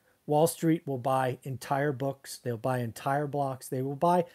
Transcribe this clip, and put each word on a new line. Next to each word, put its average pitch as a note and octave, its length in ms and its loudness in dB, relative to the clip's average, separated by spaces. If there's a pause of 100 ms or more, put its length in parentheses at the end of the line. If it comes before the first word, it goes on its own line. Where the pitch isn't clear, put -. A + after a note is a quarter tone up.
(260)
Wall D3 200 4
Street E3 400 2
will C#3 120 -2
buy C3 440 0
entire C#3 500 -2
books. C3+ 460 -6
They'll A#2+ 180 -6
buy B2+ 220 -2
entire C#3 480 -2
blocks. C3+ 400 -4
They C3 160 -4
will C#3 140 -4
buy E3+ 280 4 (100)